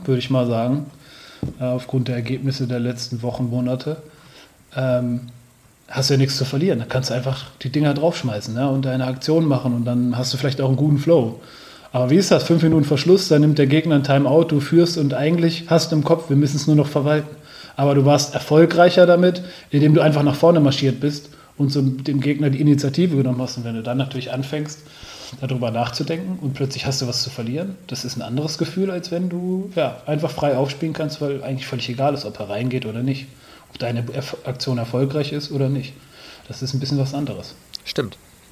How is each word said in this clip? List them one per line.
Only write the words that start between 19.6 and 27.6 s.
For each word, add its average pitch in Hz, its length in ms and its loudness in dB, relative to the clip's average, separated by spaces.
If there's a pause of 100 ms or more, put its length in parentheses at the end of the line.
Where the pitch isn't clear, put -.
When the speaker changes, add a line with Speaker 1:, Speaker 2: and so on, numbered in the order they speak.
Speaker 1:
indem 147 240 6
du 160 80 6
einfach 151 200 4
nach 143 120 2
vorne 165 260 6
marschiert 135 400 2
bist 147 300 -4 (260)
und 139 160 0
so 143 80 0
dem 135 400 0
Gegner 143 300 0
die 135 100 0
Initiative 147 560 2
genommen 127 240 0
hast. 127 160 -6
Und 120 80 -8
wenn 113 100 -6
du 113 80 -6
dann 120 140 -4
natürlich 135 340 -4
anfängst, 151 500 -6 (600)
darüber 123 300 -4
nachzudenken 160 720 -4
und 135 100 -4
plötzlich 135 320 -6
hast 135 160 -4
du 135 60 -4
was 120 160 -4
zu - 80 -6
verlieren, 151 460 -6 (100)